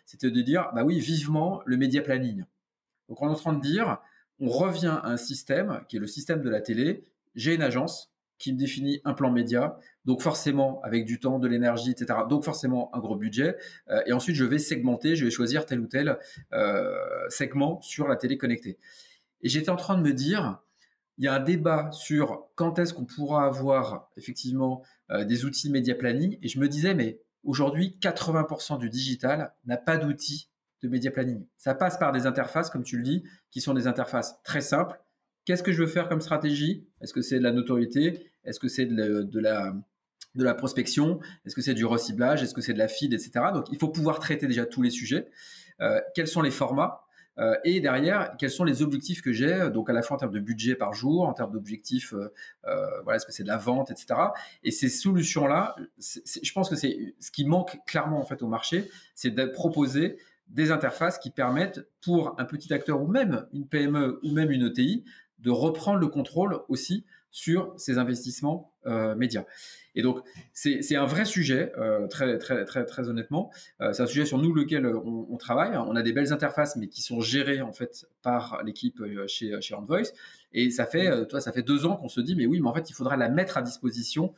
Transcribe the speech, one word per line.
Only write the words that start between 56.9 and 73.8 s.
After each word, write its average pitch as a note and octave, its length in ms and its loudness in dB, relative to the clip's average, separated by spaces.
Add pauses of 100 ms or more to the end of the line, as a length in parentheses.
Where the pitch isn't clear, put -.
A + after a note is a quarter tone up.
ce - 100 -12
qui C#3+ 140 -2
manque E3+ 420 2
clairement D3+ 320 0
en C3+ 60 -2
fait - 180 -8
au A#2 40 -2
marché, E3 440 -2 (240)
c'est B2+ 160 0
de B2 140 0
proposer D3 720 2 (320)
des D3+ 220 2
interfaces D#3+ 480 0
qui - 120 -10
permettent C#3 560 0 (140)
pour E3 360 2
un B2+ 60 -2
petit C#3+ 300 -6
acteur C#3+ 280 0
ou C#3+ 60 -2
même F#3+ 460 0
une C#3 120 -6
P D3 180 0
M C#3+ 140 2
E C3 260 0
ou D3+ 80 -2
même D3+ 200 2
une B2+ 160 4
E - 60 2
T B2+ 100 2
I G#3 220 2 (340)
de A#2+ 100 0
reprendre D#3+ 500 2
le D#3 100 4
contrôle D#3+ 580 0
aussi F3 380 -2 (260)
sur F#3 460 0
ces B2+ 200 -2
investissements, B2+ 760 -2 (120)
euh, A2 300 0
médias. A2+ 300 -2 (500)
Et A#2+ 60 0
donc, B2+ 180 2 (320)
c'est, - 300 0
c'est D3 140 -2
un C#3+ 100 2
vrai D#3+ 200 0
sujet, D#3 520 0
euh, G#2+ 300 0
très, B2 300 0
très, A2+ 280 -2
très, B2 200 -4
très A#2+ 240 -6
honnêtement. A#2+ 420 -2 (300)